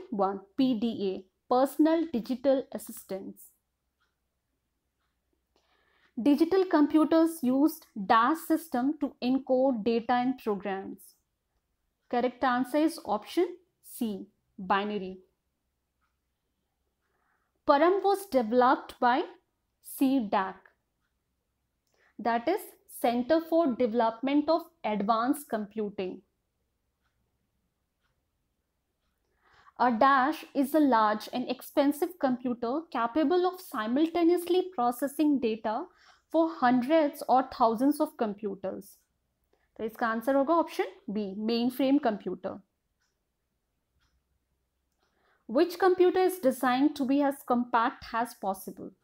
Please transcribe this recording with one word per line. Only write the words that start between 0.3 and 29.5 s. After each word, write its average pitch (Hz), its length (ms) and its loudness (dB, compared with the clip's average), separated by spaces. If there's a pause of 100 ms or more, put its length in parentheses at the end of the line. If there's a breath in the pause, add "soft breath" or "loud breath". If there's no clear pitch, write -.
P 254 220 2
D 233 100 -2 (200)
A, - 440 -6
Personal 311 600 2
Digital 262 580 0
Assistance. 202 800 -14 (2750)
Digital 330 440 4
computers 320 760 2
used 269 440 0 (180)
das 247 420 2
system 311 520 -2
to 269 220 -6
encode 254 640 0
data 233 300 0
and 247 240 -2
programs. 202 800 -8 (960)
Correct 247 340 -2
answer 254 340 0
is 311 280 0
option 330 520 -4 (260)
C, 202 440 -8 (300)
binary. 196 640 -4 (2500)
Param 330 340 4
was 392 260 0
developed 247 720 0
by 254 240 0 (600)
C 262 480 0
dac, 190 240 -2 (1600)
that 233 300 -2
is 381 140 0 (380)
Center 247 420 2
for 330 340 2
Development 247 760 0
of 330 120 2 (220)
Advanced 220 680 -2
Computing. 208 720 -8 (3500 soft breath)